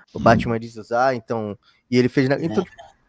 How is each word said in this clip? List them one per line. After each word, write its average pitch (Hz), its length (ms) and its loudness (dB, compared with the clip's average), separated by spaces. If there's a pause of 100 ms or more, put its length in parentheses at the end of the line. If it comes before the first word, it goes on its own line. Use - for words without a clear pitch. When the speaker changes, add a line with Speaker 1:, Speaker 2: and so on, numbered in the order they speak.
(140)
Speaker 1:
o - 60 -8
Batman 113 400 4
diz 117 180 -14
usar, 123 380 -2
então. 110 420 -6 (320)
E 123 80 2
ele 123 100 4
fez 131 220 0
na, 139 60 2
então, 165 280 -4
Speaker 2:
É. - 300 -18 (160)